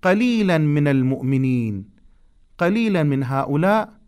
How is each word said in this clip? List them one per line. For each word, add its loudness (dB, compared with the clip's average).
قليلاً 2
من 2
المؤمنين، -2
قليلاً 0
من 0
هؤلاء -2